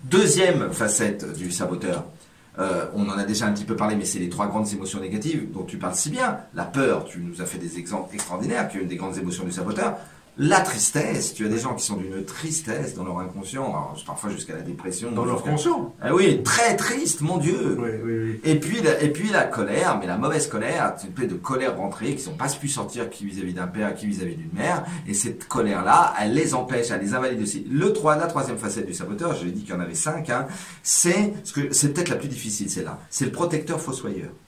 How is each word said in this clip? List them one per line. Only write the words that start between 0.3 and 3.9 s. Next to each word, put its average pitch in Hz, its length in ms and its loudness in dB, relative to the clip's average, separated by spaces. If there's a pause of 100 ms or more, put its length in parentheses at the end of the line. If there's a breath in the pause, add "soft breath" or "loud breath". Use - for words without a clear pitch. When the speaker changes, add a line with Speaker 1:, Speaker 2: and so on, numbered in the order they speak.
Speaker 1:
facette - 640 0
du 90 140 -6
saboteur, 85 540 -2 (540 loud breath)
euh, 92 360 0
on 101 140 2
en 101 100 -2
a 101 60 0
déjà 107 220 2
un 104 60 4
petit - 120 -2
peu 110 120 -2
parlé, 104 200 2